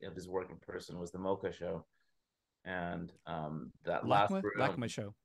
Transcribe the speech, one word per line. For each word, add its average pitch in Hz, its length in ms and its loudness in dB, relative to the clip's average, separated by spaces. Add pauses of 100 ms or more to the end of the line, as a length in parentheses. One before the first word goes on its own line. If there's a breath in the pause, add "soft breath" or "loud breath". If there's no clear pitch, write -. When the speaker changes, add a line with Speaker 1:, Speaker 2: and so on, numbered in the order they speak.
Speaker 1:
of 95 120 -6
his 90 140 -8
work 92 220 -2
in 82 80 -12
person 87 400 -8
was 87 140 -4
the 92 60 -6
mocha 95 340 2
show. 85 320 -4 (800)
And, 87 480 -2 (140)
um, 78 460 -4 (120)
that 87 220 2
last 104 240 8
Speaker 2:
lacma? 196 140 2
Speaker 1:
room 101 140 2
Speaker 2:
lacma 127 300 2
show, 101 260 -4 (100)